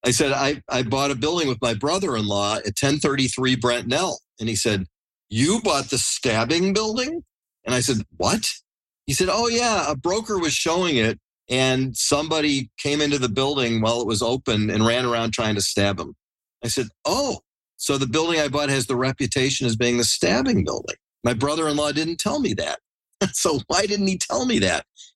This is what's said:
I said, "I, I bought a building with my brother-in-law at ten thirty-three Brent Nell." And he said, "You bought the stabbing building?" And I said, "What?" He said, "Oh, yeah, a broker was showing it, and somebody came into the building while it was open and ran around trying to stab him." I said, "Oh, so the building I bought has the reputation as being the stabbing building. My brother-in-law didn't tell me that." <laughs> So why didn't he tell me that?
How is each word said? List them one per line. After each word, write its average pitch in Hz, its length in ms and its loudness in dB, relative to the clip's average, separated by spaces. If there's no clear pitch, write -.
I 123 80 2
said, 139 200 2
"I, 139 360 0
I 131 140 -2
bought 135 280 0
a 139 60 -2
building 151 320 0
with 117 120 -2
my 117 140 0
brother-in-law 110 920 0
at 104 100 -6
ten 143 220 2
thirty-three 131 580 0
Brent 120 300 0
Nell." 156 340 -2
And 113 80 -4
he 110 80 -2
said, 101 300 0
"You 151 340 2
bought 151 280 0
the 127 80 0
stabbing 131 720 0
building?" 247 500 -2
And 123 100 -2
I 123 60 2
said, 127 180 0
"What?" 175 320 0
He 139 60 -4
said, 180 180 2
"Oh, 220 160 0
yeah, 233 420 0
a 151 80 -2
broker 202 400 -2
was 165 160 0
showing 170 440 0
it, 113 220 2
and 131 480 0
somebody 151 800 0
came 147 240 -2
into 143 180 0
the 123 100 0
building 127 520 0
while 117 200 2
it 117 60 -2
was 104 140 0
open 113 480 0
and 107 160 2
ran 120 200 2
around 117 280 0
trying 110 220 -2
to 101 60 -2
stab 101 380 0
him." 76 160 -10
I 117 40 -2
said, 117 200 -2
"Oh, 247 360 0
so 139 220 -2
the 135 80 0
building 160 320 2
I 147 100 2
bought 143 200 0
has 139 180 0
the 131 100 -2
reputation 131 680 0
as 113 100 2
being 120 200 2
the 120 80 2
stabbing 240 600 2
building. - 320 -6
My 120 100 2
brother-in-law 147 580 0
didn't 160 260 -2
tell 247 200 -2
me 247 160 0
that." - 240 -4
<laughs> 185 120 0
So 151 360 0
why 180 180 0
didn't 202 220 0
he 190 100 0
tell - 260 -2
me 247 140 0
that? 87 260 0